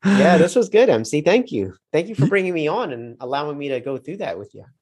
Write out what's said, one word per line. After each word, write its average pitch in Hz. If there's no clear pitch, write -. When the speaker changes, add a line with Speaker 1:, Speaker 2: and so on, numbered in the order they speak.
Speaker 1:
Yeah, 185
this 180
was 226
good, 233
M 117
C. 147
Thank 214
you. 95
Thank 175
you 220
for 135
Speaker 2:
Ye- -
Speaker 1:
bringing 185
me 156
on 185
and 120
allowing 143
me 143
to 131
go 135
through 165
that 127
with 101
you. 104